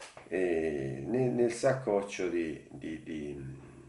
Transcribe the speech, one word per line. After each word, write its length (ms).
eh, 760
nel, 280
nel 200
saccoccio 760
di, 420
di, 320
di, 340